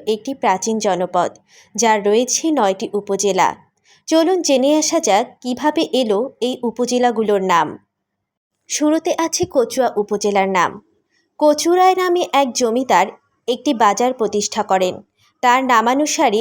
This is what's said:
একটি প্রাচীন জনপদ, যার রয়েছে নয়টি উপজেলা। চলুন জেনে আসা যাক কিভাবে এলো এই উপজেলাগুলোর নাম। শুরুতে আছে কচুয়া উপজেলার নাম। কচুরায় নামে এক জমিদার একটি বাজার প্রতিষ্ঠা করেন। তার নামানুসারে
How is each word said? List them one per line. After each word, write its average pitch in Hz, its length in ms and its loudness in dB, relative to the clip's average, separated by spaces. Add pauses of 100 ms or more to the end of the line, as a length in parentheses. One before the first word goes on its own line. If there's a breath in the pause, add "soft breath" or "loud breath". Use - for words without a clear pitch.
একটি 214 260 -4
প্রাচীন 220 460 -2
জনপদ, 180 520 -2 (440 soft breath)
যার 220 280 2
রয়েছে 220 480 0
নয়টি 208 420 0
উপজেলা। 196 560 0 (580 soft breath)
চলুন 330 340 2
জেনে 269 340 2
আসা 311 240 -2
যাক 220 260 2 (140)
কিভাবে 277 440 -2 (100)
এলো 220 260 0 (220)
এই 254 220 -4
উপজেলাগুলোর 226 800 0
নাম। 175 240 2 (1000)
শুরুতে 311 480 0
আছে 330 280 -2
কচুয়া 240 520 -2
উপজেলার 202 520 -2
নাম। 180 220 2 (680)
কচুরায় 339 560 4
নামে 359 260 0 (120)
এক 277 200 2
জমিদার 233 540 2 (400)
একটি 247 260 -2
বাজার 220 400 2
প্রতিষ্ঠা 208 500 -4
করেন। 185 320 0 (480)
তার 247 220 4
নামানুসারে 254 760 2